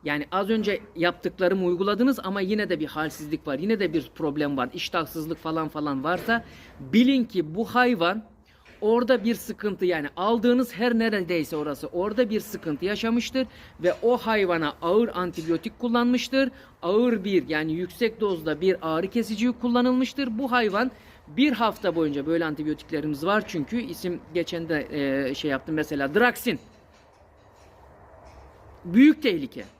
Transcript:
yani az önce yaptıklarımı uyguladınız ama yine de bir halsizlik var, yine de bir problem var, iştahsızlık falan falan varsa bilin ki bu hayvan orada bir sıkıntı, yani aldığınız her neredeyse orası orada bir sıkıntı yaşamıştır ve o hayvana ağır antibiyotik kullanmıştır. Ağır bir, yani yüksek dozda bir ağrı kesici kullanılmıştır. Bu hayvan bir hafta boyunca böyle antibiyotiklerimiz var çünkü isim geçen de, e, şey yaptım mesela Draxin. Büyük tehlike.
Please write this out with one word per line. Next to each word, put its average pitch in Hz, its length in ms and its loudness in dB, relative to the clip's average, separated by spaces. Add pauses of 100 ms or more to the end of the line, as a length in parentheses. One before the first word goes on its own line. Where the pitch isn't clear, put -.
yani 147 280 -4
az 196 180 -2
önce 208 300 0 (160)
yaptıklarımı 180 680 0
uyguladınız 202 580 2
ama 196 180 -2
yine 202 280 0
de 170 100 0
bir 151 60 -2
halsizlik 156 640 -6
var, 139 120 -4
yine 202 200 0
de 170 140 0
bir 156 220 -2
problem 147 420 -2
var, 127 160 -2
iştahsızlık 165 640 -6
falan 160 300 -4
falan 147 360 -4
varsa 185 400 -2 (360)
bilin 233 460 4
ki 160 300 -4
bu 220 100 -2
hayvan 220 580 2 (580)
orada 226 420 4
bir 226 120 2
sıkıntı, 196 500 -6
yani 156 220 0 (100)
aldığınız 233 560 2
her 233 260 2
neredeyse 180 560 0
orası 147 320 -4
orada 214 420 0
bir 214 100 0
sıkıntı 165 460 -6
yaşamıştır 226 600 0 (320)
ve 170 220 2
o 240 160 4
hayvana 185 640 0
ağır 202 320 4
antibiyotik 170 680 -4
kullanmıştır. 247 720 2 (300)
Ağır 214 420 2
bir, 180 260 2
yani 156 240 0
yüksek 185 480 -4
dozda 160 400 -2
bir 185 200 4
ağrı 160 260 -2
kesici 220 440 -2
kullanılmıştır. 247 880 0
Bu 262 120 -2
hayvan 233 400 2 (360)
bir 214 240 2
hafta 202 440 0
boyunca 143 300 0
böyle 165 200 0
antibiyotiklerimiz 151 800 -4
var 202 220 2
çünkü 190 340 -4
isim 175 400 -6 (120)
geçen 165 360 -4
de, 151 220 -2
e, 139 440 -2
şey 147 160 -2
yaptım 139 240 -4
mesela 147 400 -2
Draxin. 240 440 2 (2250)
Büyük 262 380 6
tehlike. 151 400 -2 (160)